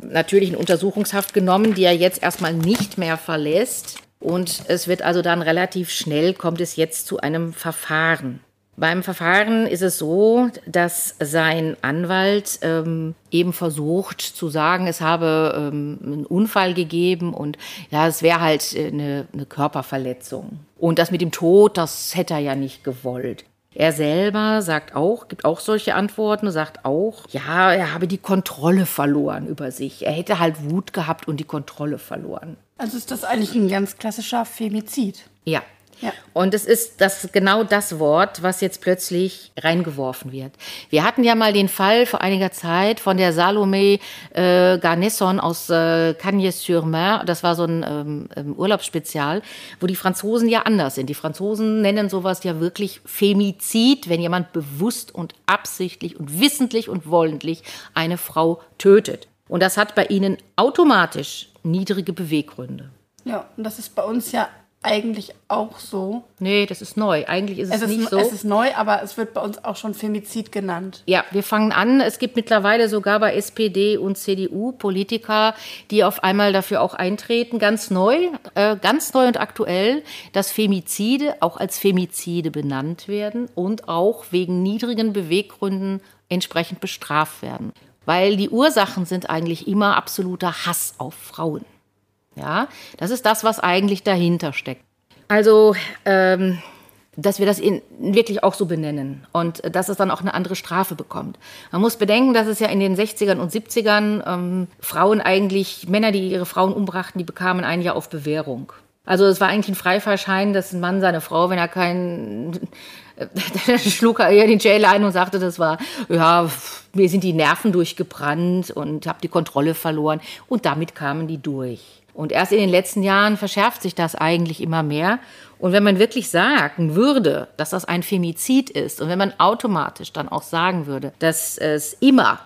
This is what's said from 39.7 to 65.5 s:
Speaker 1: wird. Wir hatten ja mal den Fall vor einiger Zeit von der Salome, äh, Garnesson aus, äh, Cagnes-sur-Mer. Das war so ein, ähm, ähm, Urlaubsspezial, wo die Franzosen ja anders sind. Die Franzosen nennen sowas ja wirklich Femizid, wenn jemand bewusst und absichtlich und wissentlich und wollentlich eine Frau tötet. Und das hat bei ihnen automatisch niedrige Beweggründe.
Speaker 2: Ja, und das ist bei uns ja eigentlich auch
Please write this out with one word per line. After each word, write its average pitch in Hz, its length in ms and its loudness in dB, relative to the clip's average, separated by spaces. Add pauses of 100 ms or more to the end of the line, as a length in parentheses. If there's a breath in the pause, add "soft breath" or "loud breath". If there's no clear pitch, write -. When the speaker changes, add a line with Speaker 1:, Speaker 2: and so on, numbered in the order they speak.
Speaker 1:
wird. 135 220 -12 (340 loud breath)
Wir 151 160 2
hatten 233 180 2
ja 233 120 6
mal 220 180 4
den 196 160 4
Fall 220 380 4
vor - 160 -4
einiger 190 300 0
Zeit 190 480 0
von 190 180 2
der 180 160 4
Salome, 196 640 4 (340 loud breath)
äh, 180 460 4
Garnesson 185 600 0
aus, 165 300 -4
äh, 165 460 2
Cagnes-sur-Mer. 180 1120 0
Das 170 160 -2
war 175 120 2
so 170 100 0
ein, 165 220 -2
ähm, 147 480 -6
ähm, 143 200 -8
Urlaubsspezial, 170 880 -4 (360 loud breath)
wo 180 80 -4
die 190 80 -2
Franzosen 220 540 -2
ja 226 140 2
anders 180 320 0
sind. 135 160 -6
Die 143 40 -4
Franzosen 214 680 -2
nennen 202 260 2
sowas 185 360 -4
ja 165 160 -4
wirklich 185 440 -4
Femizid, 208 1040 2
wenn 170 140 0
jemand 175 320 -2
bewusst 160 600 -4
und 170 200 -10 (100)
absichtlich - 760 -4
und 151 220 -6
wissentlich 247 480 2
und 156 220 -6
wollentlich 160 520 0 (300 loud breath)
eine 165 240 0
Frau 165 460 0 (160 loud breath)
tötet. 196 500 4 (220)
Und 175 120 0
das 190 140 2
hat 208 180 0
bei 202 120 4
ihnen 196 320 0 (180)
automatisch 226 920 2 (120)
niedrige 185 520 -2
Beweggründe. 143 720 -6 (380)
Speaker 2:
Ja, 220 320 -8
und 220 60 -8
das 214 140 -10
ist - 160 -16
bei - 80 -2
uns 220 300 -4
ja 226 160 -2 (340)
eigentlich 214 520 -4 (140)
auch 214 300 -4